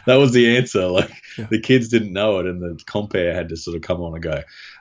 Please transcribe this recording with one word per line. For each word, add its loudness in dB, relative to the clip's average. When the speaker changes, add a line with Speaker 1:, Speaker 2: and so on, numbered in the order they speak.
Speaker 1:
That 6
was 6
the 6
answer. 0
Like, 0
Speaker 2:
Yeah. -10
Speaker 1:
the 0
kids 2
didn't 0
know 0
it, -4
and -6
the -10
compere -4
had -6
to -10
sort -10
of -6
come -4
on -8
and -10
go, -4